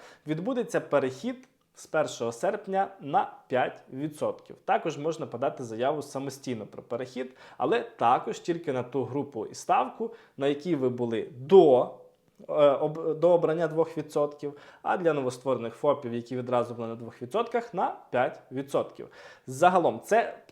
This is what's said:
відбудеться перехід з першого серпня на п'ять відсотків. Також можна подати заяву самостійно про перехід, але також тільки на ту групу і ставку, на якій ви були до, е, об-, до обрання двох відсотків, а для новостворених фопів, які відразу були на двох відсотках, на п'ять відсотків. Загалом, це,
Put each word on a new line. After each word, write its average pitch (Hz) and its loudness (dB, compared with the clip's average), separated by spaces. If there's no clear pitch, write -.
відбудеться 185 -2
перехід 131 -2
з - -20
першого 143 -2
серпня 190 -2
на 175 -2
п'ять 139 -2
відсотків. 135 -6
Також 175 -2
можна 156 -6
подати 127 -6
заяву 127 -2
самостійно 131 -8
про - -16
перехід, 127 -10
але 202 0
також 147 0
тільки 165 -4
на 127 -2
ту 127 -4
групу 123 -6
і - -14
ставку, 226 -2
на 139 -2
якій 147 0
ви 131 2
були 120 -2
до, 143 8
е, 151 -4
об-, 151 2
до 170 6
обрання 165 4
двох 160 0
відсотків, 147 -4
а - 0
для 165 2
новостворених 127 -2
фопів, 127 0
які 120 -6
відразу 120 0
були 113 -8
на 113 -8
двох 117 -12
відсотках, 226 -4
на 202 -2
п'ять 131 0
відсотків. 135 -4
Загалом, 143 4
це, - 2